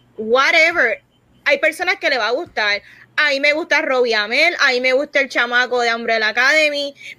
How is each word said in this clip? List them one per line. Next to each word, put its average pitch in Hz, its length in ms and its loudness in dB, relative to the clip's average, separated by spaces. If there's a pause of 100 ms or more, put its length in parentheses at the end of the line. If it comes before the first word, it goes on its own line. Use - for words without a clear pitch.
(180)
Whatever. 277 840 2 (440)
Hay 277 120 2
personas 349 380 -2
que 339 140 -4
le 269 80 -2
va 214 100 -2
a 233 40 -2
gustar. 220 500 -4 (340)
A 294 140 2
mí 277 100 -2
me 294 140 2
gusta 302 260 0
Robbie 254 340 0
Amell, 247 460 0
a 269 120 2
mí 247 80 0
me 262 120 0
gusta 285 280 0
el 269 100 -2
chamaco 247 500 0
de 233 120 0
Umbrella 226 360 -2
Academy, 285 680 0 (240)